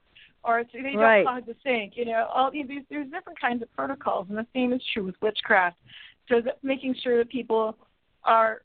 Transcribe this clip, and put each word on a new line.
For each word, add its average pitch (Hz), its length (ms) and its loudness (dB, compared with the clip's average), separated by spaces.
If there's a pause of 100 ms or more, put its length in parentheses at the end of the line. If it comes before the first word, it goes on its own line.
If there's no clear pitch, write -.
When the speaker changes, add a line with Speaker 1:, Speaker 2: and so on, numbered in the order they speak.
(440)
Speaker 1:
or 233 160 2
it's, 233 120 -8
they 247 100 -12
don't 269 140 -4
Speaker 2:
Right. 214 280 8
Speaker 1:
clog 247 220 -2
the 233 180 -12
sink, 214 320 -2
you 240 80 -4
know. 226 280 -2
All 269 200 2
these, 294 140 -6 (240)
there's 285 200 -8
different 349 300 -12
kinds 240 220 -2
of - 140 -16
protocols, 262 520 -4
and 208 100 -6
the 226 160 -6
same 247 180 0
is 254 100 -4 (100)
true 208 120 -4
with 185 160 -8
witchcraft. 196 560 0 (520)
So 233 120 4
that 233 220 -6
making 262 400 -2
sure 240 160 2
that 233 100 2
people 220 480 -2 (480)
are, 226 400 2